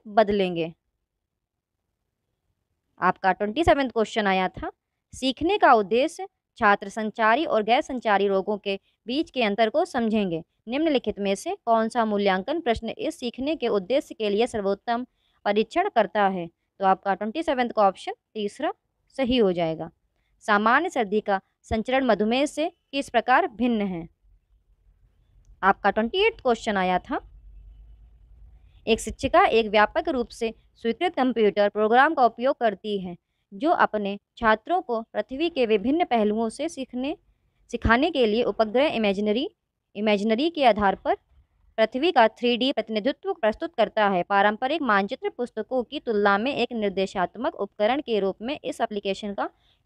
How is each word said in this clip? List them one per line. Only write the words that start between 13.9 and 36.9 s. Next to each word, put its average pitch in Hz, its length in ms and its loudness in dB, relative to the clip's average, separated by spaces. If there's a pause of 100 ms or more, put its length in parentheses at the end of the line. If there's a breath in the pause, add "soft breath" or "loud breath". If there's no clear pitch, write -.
के 202 140 -4
लिए 208 180 0
सर्वोत्तम 202 580 -4 (400)
परीक्षण 220 440 0
करता 208 380 2
है? 185 200 -4 (320)
तो 196 60 -2
आपका 190 280 2
ट्वेंटी 214 300 -6
सेवंथ 254 260 -2
का 208 180 2
ऑप्शन 190 260 -4 (200)
तीसरा 220 400 -4 (360)
सही 254 280 -2
हो 202 140 4
जाएगा। 165 400 -4 (480)
सामान्य 226 500 2
सर्दी 214 320 0
का 196 200 -2 (200)
संचरण 247 440 -2
मधुमेह 226 400 2
से 302 260 -4 (200)
किस 277 180 -6
प्रकार 254 380 2
भिन्न 226 340 -2
है? 185 280 -6 (1500)
आपका 196 260 2
ट्वेंटी 233 380 0
एट्थ 440 140 -6
क्वेश्चन 226 360 -2
आया 185 220 0
था, - 300 -8 (1600)
एक 220 120 2
शिक्षिका 269 460 0
एक 226 220 2
व्यापक 214 420 2
रूप 247 200 -2
से 226 240 -6 (220)
स्वीकृत 277 400 -2
कंप्यूटर 214 540 2
प्रोग्राम 233 440 4
का 269 120 2
उपयोग 240 320 0
करती 208 420 -2
है 180 180 -10 (360)
जो 240 180 -2
अपने 202 480 0 (180)
छात्रों 233 440 0
को 233 200 -6
पृथ्वी 262 480 -6
के 269 160 -2
विभिन्न 226 400 0
पहलुओं 220 440 0
से 285 200 -6
सीखने, 269 480 -8 (540)